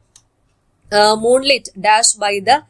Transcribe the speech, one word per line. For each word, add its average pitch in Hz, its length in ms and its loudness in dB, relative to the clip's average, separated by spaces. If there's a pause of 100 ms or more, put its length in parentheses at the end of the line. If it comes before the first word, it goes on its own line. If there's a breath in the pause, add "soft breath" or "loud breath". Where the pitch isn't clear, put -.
(1000)
uh, 214 160 2 (100)
moonlit 262 420 0 (200)
dash 214 240 2 (140)
by 202 80 -2 (160)
the 277 80 4 (120)